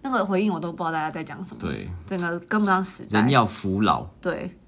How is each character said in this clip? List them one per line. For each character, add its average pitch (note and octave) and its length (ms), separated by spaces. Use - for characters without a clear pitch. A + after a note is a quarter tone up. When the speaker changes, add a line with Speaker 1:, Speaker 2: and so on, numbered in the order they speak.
Speaker 1:
那 C4+ 100
个 G#3+ 140
回 G3 180
应 G#3 100
我 D#3+ 60
都 E3+ 100
不 E3+ 140
知 - 0
道 D#3+ 80
大 D#3+ 80
家 D#3 100
在 E3 140
讲 - 200
什 - 120
么。 - 60
Speaker 2:
对。 A1+ 280
Speaker 1:
整 F#3+ 140
个 E3+ 220
跟 A3 180
不 G#3+ 60
上 F#3+ 180
时 - 200
代。 G#2+ 180
Speaker 2:
人 A#2+ 80
要 B2+ 160
服 G2 360
老。 D#2+ 240
Speaker 1:
对。 F3+ 320